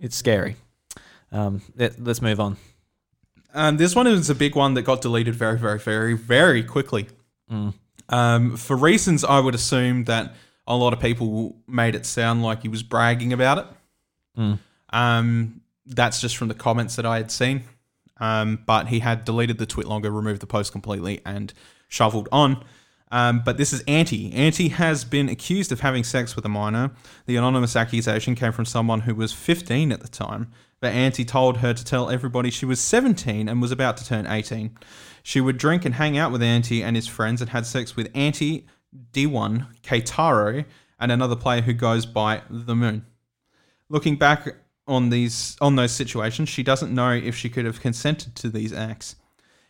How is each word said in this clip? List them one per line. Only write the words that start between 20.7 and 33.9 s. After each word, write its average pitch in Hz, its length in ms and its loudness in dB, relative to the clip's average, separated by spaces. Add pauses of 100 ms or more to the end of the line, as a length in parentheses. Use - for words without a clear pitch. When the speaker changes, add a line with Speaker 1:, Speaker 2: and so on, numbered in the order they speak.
Speaker 2:
completely, 98 520 -6
and 101 280 -8 (360)
shuffled 110 420 0
on. 135 320 4 (480)
Um, 120 340 2
but 123 120 0
this 143 160 0
is 127 160 -6
Auntie. 143 460 2
Auntie 156 340 2
has 156 360 0
been 139 260 0
accused 180 420 -4
of 123 80 -4
having 131 240 0
sex 123 320 -4
with - 80 -6
a 107 40 -4
minor. 107 420 -2 (360)
The 123 100 0
anonymous 123 380 2
accusation 113 600 0
came 117 180 0
from 117 140 -4
someone 113 340 0
who 117 140 -4
was 110 180 -4
fifteen 156 580 -2
at 107 120 -4
the - 60 -16
time, - 440 -10 (280)
but 123 120 -2
Auntie 127 320 0
told 127 320 2
her 120 160 0
to 120 120 -6
tell 123 260 -2
everybody 123 400 -2
she - 160 -6
was 127 120 0
seventeen 131 720 0
and 120 140 0
was 123 100 -2
about 123 240 0